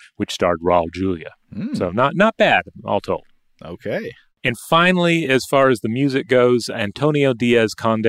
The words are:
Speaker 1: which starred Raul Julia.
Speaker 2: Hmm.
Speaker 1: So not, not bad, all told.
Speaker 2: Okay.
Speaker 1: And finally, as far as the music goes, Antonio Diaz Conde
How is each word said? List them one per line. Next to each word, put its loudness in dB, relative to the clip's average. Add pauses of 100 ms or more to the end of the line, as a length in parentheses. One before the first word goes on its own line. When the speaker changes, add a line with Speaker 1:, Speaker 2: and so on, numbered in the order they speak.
(160)
Speaker 1:
which -6
starred 0
Raul 2
Julia. -6 (220)
Speaker 2:
Hmm. -8
Speaker 1:
So -2
not, 0
not 2
bad, 2 (220)
all -2
told. -6 (380)
Speaker 2:
Okay. -10 (340)
Speaker 1:
And -2 (120)
finally, 2
as 2
far 4
as 0
the -6
music -2
goes, 2
Antonio 0
Diaz 2
Conde -2